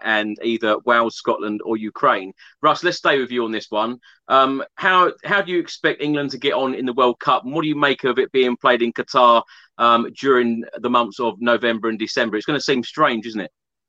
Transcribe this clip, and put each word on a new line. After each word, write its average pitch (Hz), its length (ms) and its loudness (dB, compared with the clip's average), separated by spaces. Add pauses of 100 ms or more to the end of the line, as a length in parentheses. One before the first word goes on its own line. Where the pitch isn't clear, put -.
and 107 400 -2
either 110 360 0
Wales, 117 360 0
Scotland, 107 480 -4
or 110 140 -4
Ukraine. 107 560 -2 (280)
Russ, 147 220 2
let's 175 140 0
stay 151 220 2
with 123 120 -4
you 120 140 -2
on 110 60 -4
this 107 180 -8
one. 117 300 -4 (280)
Um, 135 360 2 (120)
how, 185 380 2 (100)
how 196 180 0
do 175 100 -6
you 175 80 0
expect - 420 -4
England 143 300 -2
to 131 80 -12
get 139 140 -2
on 131 200 -2
in 123 120 -6
the 123 80 -4
World 123 260 2
Cup? 131 260 0
And 131 80 -8
what 160 80 -2
do 151 60 -2
you 151 80 -2
make 143 280 0
of 123 140 0
it 131 140 0
being 127 260 2
played 123 240 2
in 117 120 0
Qatar, 117 500 4 (340)
um, 117 420 2
during 123 440 2 (160)
the 120 100 -4
months 120 300 0
of 110 200 -2
November 113 500 0
and 107 100 -6
December? 110 360 -2
It's 107 120 -4
gonna 147 120 -2
seem 127 240 -2
strange, 123 440 -2
isn't 110 140 -8
it? - 100 -10 (380)